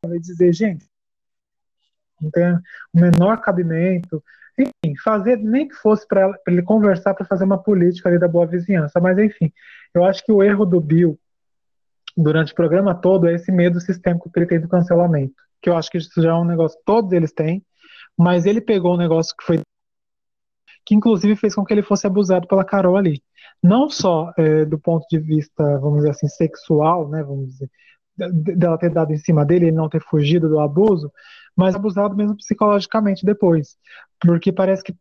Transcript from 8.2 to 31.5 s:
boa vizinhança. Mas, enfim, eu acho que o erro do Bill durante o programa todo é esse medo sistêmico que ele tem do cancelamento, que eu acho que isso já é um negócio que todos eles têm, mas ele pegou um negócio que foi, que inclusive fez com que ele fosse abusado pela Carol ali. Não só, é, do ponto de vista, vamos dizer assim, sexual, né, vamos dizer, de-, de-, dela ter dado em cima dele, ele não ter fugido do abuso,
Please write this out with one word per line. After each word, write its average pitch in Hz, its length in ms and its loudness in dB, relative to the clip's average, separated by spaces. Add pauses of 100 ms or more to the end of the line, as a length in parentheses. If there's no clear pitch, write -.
boa 170 180 2
vizinhança. 175 540 -2
Mas, 185 180 2
enfim, 208 320 0 (440)
eu 175 100 4
acho 190 180 0
que - 80 -6
o 202 120 4
erro 202 240 2
do 175 160 2
Bill 160 360 0 (960)
durante 156 380 0
o - 20 -20
programa 175 400 0
todo 180 320 2
é 170 80 2
esse 170 160 -6
medo 175 300 0
sistêmico 175 500 -4
que - 80 -4
ele 170 80 0
tem 170 140 -2
do 165 80 -10
cancelamento, 170 680 0 (280)
que 175 80 0
eu 175 80 2
acho 156 120 -8
que - 60 -8
isso 165 240 -4
já 165 120 2
é - 20 0
um 170 100 0
negócio 165 340 -2
que - 60 -20
todos 208 280 0
eles 170 200 0
têm, 165 320 -6 (540)
mas 175 260 2
ele 214 160 0
pegou 185 340 0
um 175 40 -2
negócio 165 360 0
que - 100 -20
foi, 160 160 0 (1200)
que 214 100 2
inclusive 208 420 2
fez 202 180 -2
com 202 100 -4
que - 80 -4
ele 208 100 2
fosse 202 240 -4
abusado 185 400 0
pela 190 180 0
Carol 190 320 0
ali. 170 260 0 (400)
Não 240 260 4
só, 170 480 -2
é, 156 300 2
do 156 120 -6
ponto 165 300 -2
de 165 100 -2
vista, 151 600 -2
vamos 147 200 0
dizer 147 120 2
assim, 143 180 -4
sexual, 156 800 -2
né, 156 140 -8
vamos 139 240 -10
dizer, 131 240 -16 (460)
de-, 180 160 -6
de-, 170 240 -2
dela 170 200 0
ter 170 140 -2
dado 160 220 -2
em 151 60 -4
cima 151 280 0
dele, 170 200 2
ele 160 100 0
não 156 120 -2
ter 156 140 -4
fugido 156 460 0
do 151 120 0
abuso, 151 500 0 (460)